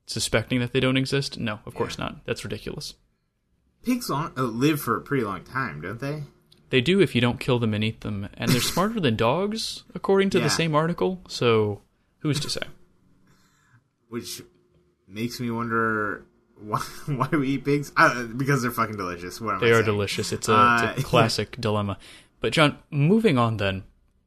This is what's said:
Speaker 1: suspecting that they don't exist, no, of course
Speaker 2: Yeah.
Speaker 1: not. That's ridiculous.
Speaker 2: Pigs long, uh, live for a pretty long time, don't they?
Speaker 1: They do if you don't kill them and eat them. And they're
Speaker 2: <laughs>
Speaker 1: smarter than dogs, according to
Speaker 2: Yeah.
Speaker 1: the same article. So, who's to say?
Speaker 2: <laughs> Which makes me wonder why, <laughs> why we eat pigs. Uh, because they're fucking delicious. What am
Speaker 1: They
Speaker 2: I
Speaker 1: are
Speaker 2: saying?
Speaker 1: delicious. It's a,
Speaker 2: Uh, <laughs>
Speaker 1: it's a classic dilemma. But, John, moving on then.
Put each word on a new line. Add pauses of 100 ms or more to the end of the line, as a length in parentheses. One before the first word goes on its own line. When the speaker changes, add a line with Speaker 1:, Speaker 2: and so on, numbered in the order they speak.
Speaker 1:
suspecting
that
they
don't
exist,
no,
of
course
Speaker 2:
Yeah.
Speaker 1:
not.
That's
ridiculous. (880)
Speaker 2:
Pigs
long,
uh,
live
for
a
pretty
long
time,
don't
they? (480)
Speaker 1:
They
do
if
you
don't
kill
them
and
eat
them.
And
they're
Speaker 2:
<laughs>
Speaker 1:
smarter
than
dogs, (100)
according
to
Speaker 2:
Yeah.
Speaker 1:
the
same
article.
So, (380)
who's
to
say?
Speaker 2:
<laughs>
Which (640)
makes
me
wonder (340)
why,
<laughs>
why
we
eat
pigs.
Uh,
because
they're
fucking
delicious.
What
am
Speaker 1:
They
Speaker 2:
I
Speaker 1:
are
Speaker 2:
saying?
Speaker 1:
delicious.
It's
a,
Speaker 2:
Uh,
<laughs>
Speaker 1:
it's
a
classic
dilemma. (440)
But,
John, (140)
moving
on
then. (440)